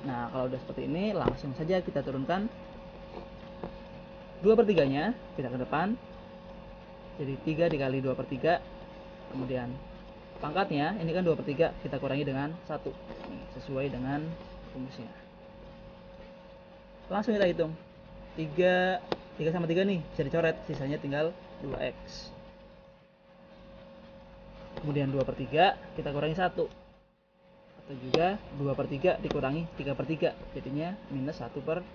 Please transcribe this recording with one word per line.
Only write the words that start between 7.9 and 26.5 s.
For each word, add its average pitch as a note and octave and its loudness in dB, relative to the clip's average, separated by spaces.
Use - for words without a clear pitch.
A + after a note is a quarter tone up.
dua B2+ 2
per C3 -2
tiga. D#3 4
Kemudian C3 -2
pangkatnya, D#3+ 2
ini E3 2
kan F3 2
dua D#3 6
per C#3 -4
tiga, D3 2
kita C#3 -2
kurangi C#3 0
dengan C#3+ 0
satu. C3+ -6
Nih, - -10
sesuai C3+ -2
dengan C3+ -2
rumusnya. B2+ -8
Langsung G#3+ 4
kita G3+ 6
hitung. E3 4
Tiga, F3+ 6
tiga D#3+ 2
sama E3+ 2
tiga E3+ 6
nih, G3 4
bisa E3+ -2
dicoret. E3 4
Sisanya C#3+ -2
tinggal D3+ 0
dua C3+ -2
X. - -12
Kemudian C#3+ 2
dua C3+ 2
per B2+ -4
tiga, D3 6
kita C#3+ -2
kurangi D#3 0
satu. F3 2